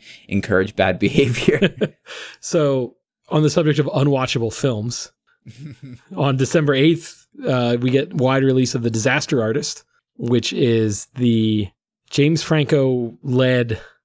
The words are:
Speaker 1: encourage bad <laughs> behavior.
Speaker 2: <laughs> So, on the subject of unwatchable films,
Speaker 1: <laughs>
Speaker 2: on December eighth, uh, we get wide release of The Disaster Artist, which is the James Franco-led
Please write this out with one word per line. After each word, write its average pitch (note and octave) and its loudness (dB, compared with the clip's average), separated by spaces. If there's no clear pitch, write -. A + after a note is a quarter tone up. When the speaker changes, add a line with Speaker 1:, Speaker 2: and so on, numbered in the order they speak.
Speaker 1:
encourage G2 0
bad F#2+ 0
<laughs> G2+ 0
behavior. C#3+ 2
Speaker 2:
<laughs> - -4
So, C#3 -2
on D3+ 2
the D3+ 4
subject D3+ 0
of C#3+ 2
unwatchable C3+ 0
films, A#2+ -4
Speaker 1:
<laughs> C3 -20
Speaker 2:
on C#3 0
December C#3+ 2
eighth, D#3 0
uh, A#2+ 0
we B2+ 0
get C3+ 0
wide C3+ 2
release C3 2
of A#2+ -4
The A#2 0
Disaster B2+ 0
Artist, A2+ -4
which A#2 0
is A2+ 0
the A2 2
James D3+ 2
Franco-led B2+ 0